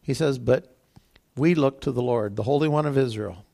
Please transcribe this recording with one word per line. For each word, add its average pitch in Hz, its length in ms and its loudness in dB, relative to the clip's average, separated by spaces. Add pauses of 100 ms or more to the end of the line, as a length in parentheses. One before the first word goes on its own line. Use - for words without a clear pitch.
He 135 140 -4
says, 139 240 -2
"But 123 380 -2 (600)
we 165 180 2
look 139 260 2
to 139 120 -4
the 123 100 -2
Lord, 110 340 0
the 107 80 -2
Holy 143 240 2
One 151 180 0
of 139 100 0
Israel." 107 580 -2